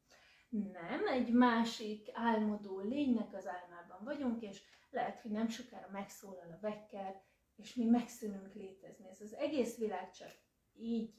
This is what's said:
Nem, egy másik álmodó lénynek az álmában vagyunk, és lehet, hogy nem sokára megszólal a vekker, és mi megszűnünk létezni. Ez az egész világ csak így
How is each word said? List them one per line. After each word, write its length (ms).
Nem, 580
egy 260
másik 800
álmodó 640
lénynek 540
az 140
álmában 560
vagyunk, 380
és 200
lehet, 320
hogy 100
nem 160
sokára 440
megszólal 600
a 100
vekker, 600
és 200
mi 100
megszűnünk 680
létezni. 560
Ez 120
az 140
egész 420
világ 340
csak 200
így 460